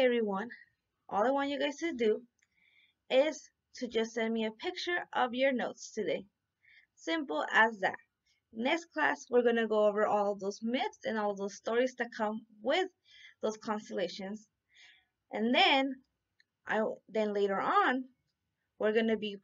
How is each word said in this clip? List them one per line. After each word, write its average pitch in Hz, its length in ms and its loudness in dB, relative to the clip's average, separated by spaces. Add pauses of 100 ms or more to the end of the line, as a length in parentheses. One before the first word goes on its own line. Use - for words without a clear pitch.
everyone, 226 420 0 (640)
all 202 160 0
I 254 60 2
want 277 180 0
you 285 100 -2
guys 285 180 -2
to 339 140 -4
do 233 300 0 (880)
is 294 400 2 (260)
to 247 140 -6
just 226 240 -2
send 226 200 -2
me 226 120 0
a 220 60 -4
picture 349 480 -6 (120)
of 240 220 0
your 262 180 2
notes 190 400 -4
today. 190 320 -2 (720)
Simple 302 560 -4
as 220 280 4
that. 180 180 -2 (560)
Next 277 400 -2
class, 285 360 -2
we're 247 140 4
gonna 233 240 2
go 214 180 4
over 208 200 2
all 208 280 2
of 196 60 -12
those 196 220 -6
myths 269 440 -2
and 220 120 -2
all 208 180 -2
those 196 200 -6
stories 247 400 0
that 233 200 -8
come 220 260 -2 (200)
with 320 260 0 (540)
those 214 160 -2
constellations. 208 880 -6 (840)
And 220 220 0
then, 277 420 4 (720)
I, 214 160 0 (260)
then 208 240 0
later 196 260 2
on, 269 460 2 (720)
we're 214 160 2
gonna 226 240 2
be 202 260 -6